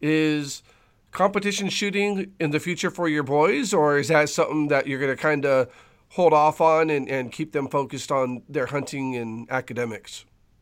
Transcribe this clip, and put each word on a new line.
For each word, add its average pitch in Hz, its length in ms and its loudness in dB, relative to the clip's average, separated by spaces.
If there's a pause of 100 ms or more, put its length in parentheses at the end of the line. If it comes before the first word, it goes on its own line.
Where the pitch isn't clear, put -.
Is 151 600 0 (480)
competition 196 580 -2
shooting 202 680 -2
in 156 120 -2
the 147 100 -2
future 180 300 -4
for 175 180 -2
your 151 140 0
boys, 180 500 2
or 147 260 4
is 131 100 -2
that 151 200 4
something 151 400 0
that 139 180 2
you're 135 140 -4
gonna 135 160 -2
kinda 139 520 2 (420)
hold 175 220 4
off 151 280 4
on 160 300 4
and, 139 180 -2
and 131 240 -4
keep 151 200 -8
them 139 140 -2
focused 135 460 -4
on 127 360 0
their 143 180 -2
hunting 135 500 -6
and 117 340 -8
academics? 120 720 -6 (380)